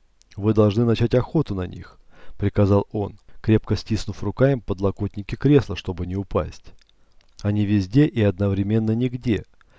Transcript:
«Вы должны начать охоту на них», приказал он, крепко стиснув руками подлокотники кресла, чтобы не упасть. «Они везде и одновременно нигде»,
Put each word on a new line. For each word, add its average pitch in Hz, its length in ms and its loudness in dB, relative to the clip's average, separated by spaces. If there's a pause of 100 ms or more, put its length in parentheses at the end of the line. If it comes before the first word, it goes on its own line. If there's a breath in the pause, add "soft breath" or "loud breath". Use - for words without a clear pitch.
(360)
«Вы 104 180 0
должны 107 300 4
начать 117 300 0
охоту 127 420 0
на 90 120 -6
них», - 320 -16 (380 soft breath)
приказал 101 540 2
он, 101 280 -6 (220 soft breath)
крепко 107 340 2
стиснув - 480 -6
руками 131 360 2
подлокотники 98 760 -4
кресла, 135 420 2
чтобы 90 280 -8
не 90 120 -6
упасть. 92 560 -4 (680)
«Они 104 240 0
везде 104 400 2
и 120 160 -2
одновременно 101 720 0
нигде», 123 540 -2 (340 soft breath)